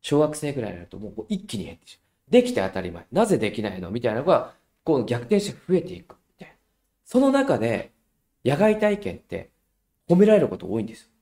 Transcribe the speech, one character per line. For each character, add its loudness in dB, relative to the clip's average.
小 0
学 0
生 -8
ぐ -6
ら -6
い -10
に -14
な -16
る -20
と -18
も -14
う -16
こ -12
う -12
一 -6
気 -10
に -8
減 -16
っ -20
て -20
し -20
ま -20
う。 0
で 8
き -4
て 0
当 -2
た -6
り -8
前。 -16
「な 2
ぜ 2
で -2
き -8
な -6
い -10
の？」 -10
み -6
た 0
い -4
な -2
の -6
が、 2
こ 2
う 0
逆 -4
転 2
し -6
て -18
増 2
え 0
て -12
い -16
く -20
み -20
た -
い -20
な。 -20
そ 0
の 4
中 2
で、 -2
野 2
外 2
体 0
験 -10
っ -20
て -12
褒 6
め 8
ら 8
れ 6
る 2
こ -6
と -10
多 -2
い -4
ん -6
で -14
す -20
よ。 -20